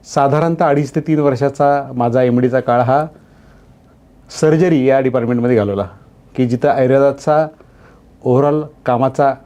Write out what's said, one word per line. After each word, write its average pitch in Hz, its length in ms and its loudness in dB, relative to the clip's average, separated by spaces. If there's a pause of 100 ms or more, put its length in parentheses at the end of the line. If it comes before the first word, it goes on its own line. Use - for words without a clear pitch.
साधारणतः 156 600 0
अडीच 143 300 -2
ते 156 40 0
तीन 156 200 -2
वर्षाचा 139 760 0
माझा 123 280 0
एमडीचा 123 360 0
काळ 120 200 0
हा 131 260 0 (1400)
सर्जरी 156 440 2
या 135 140 4
डिपार्टमेंटमध्ये 123 560 0
घालवला, 98 340 -2 (460)
की 127 120 -2
जिथं 123 220 -2
आयुर्वेदाचा 139 800 0 (760)
overall 143 360 2 (240)
कामाचा 131 480 0 (120)